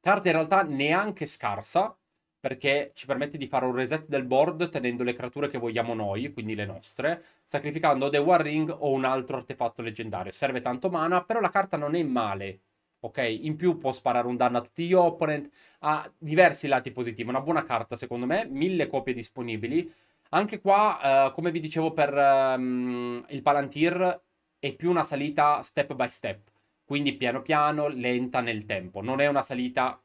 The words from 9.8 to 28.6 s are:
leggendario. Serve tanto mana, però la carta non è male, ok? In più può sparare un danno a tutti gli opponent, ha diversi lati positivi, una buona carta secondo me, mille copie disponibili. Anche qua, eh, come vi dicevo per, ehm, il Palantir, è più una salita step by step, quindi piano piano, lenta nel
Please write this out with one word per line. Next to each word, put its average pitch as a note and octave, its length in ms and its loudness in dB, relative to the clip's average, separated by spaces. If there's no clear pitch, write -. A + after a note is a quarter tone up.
leggendario. G#2 500 -6
Serve B2+ 300 -2
tanto B2 260 -2
mana, F3 340 0
però A3+ 160 -2
la G3+ 120 0
carta F#3+ 260 0
non D3 180 -2
è F3 80 0
male, G2+ 580 -2
ok? - 180 -10
In D3+ 140 -4
più E3+ 200 2
può C3+ 160 -2
sparare A#2+ 340 0
un B2 100 -2
danno A#2+ 220 2
a - 40 2
tutti E3+ 240 -8
gli F3+ 80 4
opponent, D#3+ 580 2
ha D3+ 360 -2
diversi D#3+ 500 4
lati C3 240 2
positivi, A2+ 380 -6
una C3 140 -2
buona D3+ 220 0
carta A2+ 300 -2
secondo A#2+ 300 -8
me, E3+ 220 0
mille D3 400 0
copie C3 260 -4
disponibili. A#2+ 800 -4
Anche G#3 300 0
qua, E3 680 4
eh, - 60 -2
come E3+ 160 -2
vi E3 100 -4
dicevo D#3 320 -2
per, C#3+ 240 2
ehm, B2+ 1120 2
il C#3 140 -10
Palantir, D#3 760 2
è C3+ 160 -4
più E3 160 -2
una E3+ 140 4
salita D3 580 2
step C#3+ 320 -2
by B2+ 140 0
step, G2+ 420 -8
quindi C#3+ 240 0
piano C3 260 -2
piano, D3+ 460 2
lenta B2 540 0
nel A2 260 -4